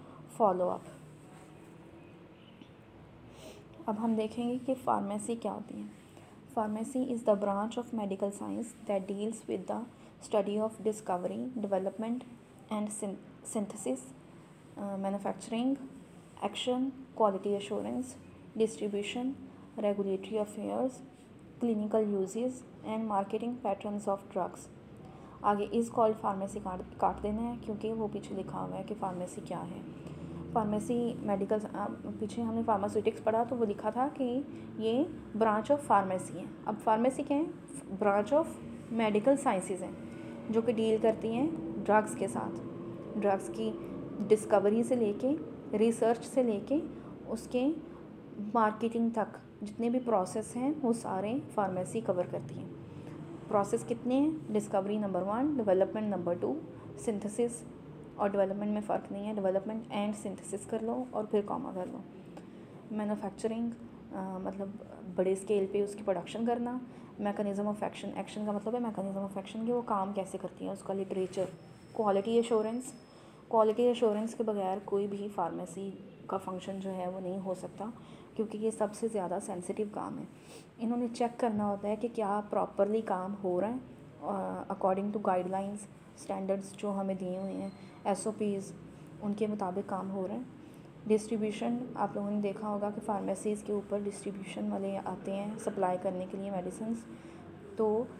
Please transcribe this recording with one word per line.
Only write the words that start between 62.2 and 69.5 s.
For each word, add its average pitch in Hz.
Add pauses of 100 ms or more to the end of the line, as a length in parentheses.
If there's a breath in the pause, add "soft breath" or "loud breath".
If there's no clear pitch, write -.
Manufacturing, 214
अ, -
मतलब 196 (180)
बड़े 190
scale 196
पे 202
उसकी 202
production 220
करना। 240 (340 loud breath)
mechanism 202
of 208
action, 202
action 202
का 208
मतलब 208
है 233
mechanism 196
of 196
action 226